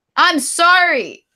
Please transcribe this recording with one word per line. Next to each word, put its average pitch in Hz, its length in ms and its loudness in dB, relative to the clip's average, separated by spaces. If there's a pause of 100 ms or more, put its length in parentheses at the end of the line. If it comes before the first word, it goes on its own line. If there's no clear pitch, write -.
(160)
I'm 330 240 0
sorry. 339 840 0 (100)